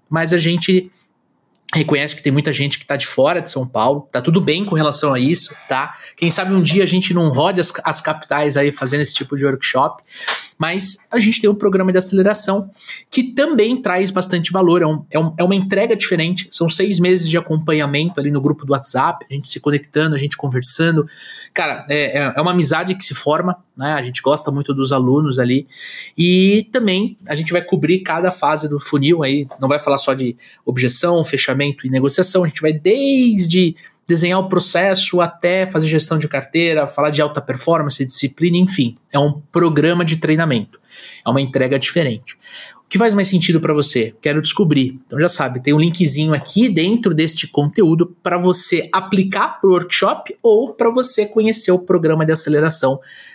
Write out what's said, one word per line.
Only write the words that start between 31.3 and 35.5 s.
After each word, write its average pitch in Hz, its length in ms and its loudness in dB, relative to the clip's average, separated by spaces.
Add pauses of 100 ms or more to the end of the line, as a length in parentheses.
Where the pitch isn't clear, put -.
e 135 40 -4
negociação, 143 540 2
a 170 40 0
gente - 140 -6
vai 156 100 2
desde 185 1040 2 (320)
desenhar 175 320 2
o 190 80 -2
processo 185 720 0
até 175 460 0